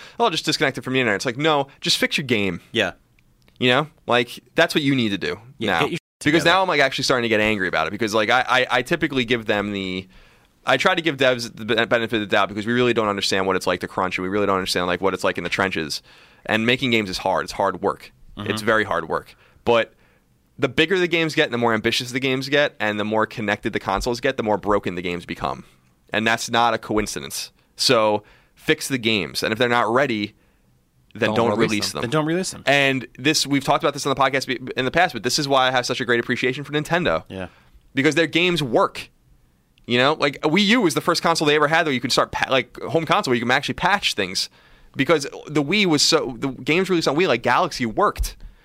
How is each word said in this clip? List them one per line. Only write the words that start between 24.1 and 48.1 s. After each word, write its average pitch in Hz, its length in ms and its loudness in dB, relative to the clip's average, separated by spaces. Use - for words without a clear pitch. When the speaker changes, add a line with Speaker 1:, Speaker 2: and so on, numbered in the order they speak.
Speaker 1:
get, 135 180 -2
the 120 40 -2
more 107 160 2
broken 101 380 0
the 90 60 -6
games 87 220 -6
become. 69 400 -8
And 110 140 0
that's 117 240 0
not 117 240 2
a 110 40 -2
coincidence. - 760 -6
So 110 480 2
fix - 320 -2
the 135 100 -2
games. 104 460 -2
And 107 80 -2
if 110 80 0
they're 123 80 2
not 120 200 2
ready, 113 460 0
then 110 200 0
Speaker 3:
Don't - 20 -2
Speaker 1:
don't - 80 -
Speaker 3:
release 110 120 2
Speaker 1:
release 104 220 -4
Speaker 3:
them. 73 80 -8
Speaker 1:
them. 117 100 -4
Speaker 2:
Then 151 100 0
don't 151 60 -2
release 175 260 -4
them. - 120 -16
Speaker 1:
And 135 420 2
this, 143 280 0
we've 139 160 0
talked 151 220 0
about 147 80 2
this 143 140 -8
on 135 80 0
the - 40 -2
podcast 135 280 0
be-, 131 120 -4
in 127 80 0
the 123 40 -2
past, 175 220 2
but 110 100 -8
this 123 160 -2
is 143 80 -4
why 131 220 4
I - 20 0
have 127 140 0
such 123 160 -4
a 117 60 -6
great 117 140 2
appreciation 127 440 -2
for 143 80 -14
Nintendo. 143 560 0
Speaker 2:
Yeah. 95 200 -10
Speaker 1:
Because 135 200 2
their 160 120 2
games 165 360 0
work. 139 480 0
You 120 120 2
know, 139 160 4
like, 143 260 -2
Wii 170 280 2
U 247 120 4
was 165 140 2
the 147 80 -2
first 160 200 0
console 165 240 0
they 147 80 6
ever 151 140 4
had 165 160 2
where 151 80 0
you 123 80 -2
could 123 120 -4
start 131 200 0
pa-, - 180 -4
like, 127 300 -2
home 160 240 -2
console 170 280 0
where 123 40 4
you 110 60 -2
can 117 80 -2
actually 135 240 0
patch 190 400 0
things. - 340 -4
Because 143 280 2
the 139 140 2
Wii 196 220 2
was 151 160 4
so, 131 380 2
the 135 100 -2
games 151 400 0
released 170 200 0
on 135 80 2
Wii, 180 120 2
like 120 140 2
Galaxy, 131 420 0
worked. 143 520 -2